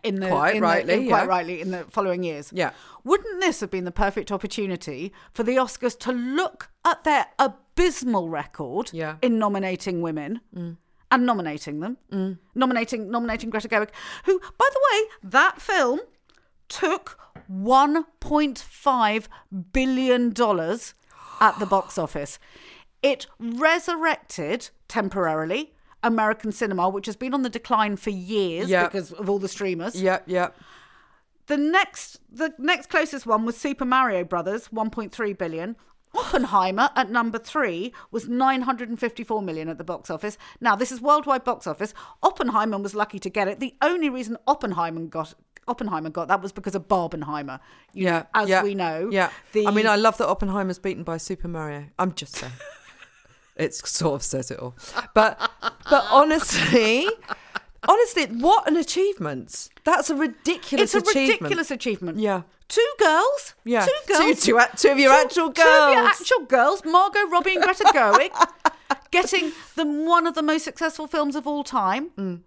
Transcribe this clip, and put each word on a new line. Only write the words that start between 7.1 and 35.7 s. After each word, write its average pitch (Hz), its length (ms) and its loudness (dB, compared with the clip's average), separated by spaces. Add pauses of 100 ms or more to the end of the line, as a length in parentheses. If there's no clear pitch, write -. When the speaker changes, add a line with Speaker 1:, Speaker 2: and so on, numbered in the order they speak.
Speaker 1:
abysmal 247 880 0
record 151 640 -8
Speaker 2:
Yeah. 156 280 -8
Speaker 1:
in 233 180 2
nominating 190 640 -2
women 160 420 -6 (120)
Speaker 2:
Mm. 170 220 -12 (340)
Speaker 1:
and 247 160 4
nominating 156 540 -4
them? 226 160 -8 (160)
Speaker 2:
Mm. 190 260 -6 (160)
Speaker 1:
Nominating, 233 560 -2
nominating 226 400 -6
Greta 214 180 -6
Gerwig, 214 200 0 (380)
who, 370 120 2 (200)
by 494 140 4
the 539 80 0 (120)
way, 427 380 -4
that 302 300 4
film 311 400 0 (680)
took - 500 -4 (300)
one 262 560 2 (160)
point 294 400 0
five 226 680 0 (440)
billion 254 600 2
dollars 202 640 -2 (460)
at 220 180 6
the 202 80 -2
box 190 320 0
office. 147 400 -6 (640)
It 277 240 0 (580)
resurrected 294 840 -4 (180)
temporarily 190 840 -2 (300)
American 220 500 0
cinema, 190 360 -2
which 196 180 -6
has 214 100 -10
been 254 180 -6
on 277 80 -2
the 247 80 -4
decline 214 460 -2
for - 140 -6
years 185 600 -4
Speaker 2:
Yeah. 180 140 4
Speaker 1:
because 175 280 -6
of 185 160 -8
all 202 100 0
the 190 100 -6
streamers. 185 520 -6
Speaker 2:
Yeah, 185 260 0
yeah. 180 220 -2 (1000)
Speaker 1:
The 294 100 -2
next, 320 640 -2 (100)
the 311 280 -6
next 320 300 -2
closest 311 380 -2
one 226 180 0
was 233 120 -4
Super 277 280 -6
Mario 247 400 0
Brothers, 185 480 -6
one 220 180 -4
point 214 220 -10
three 214 200 -4
billion. 175 440 -8 (380)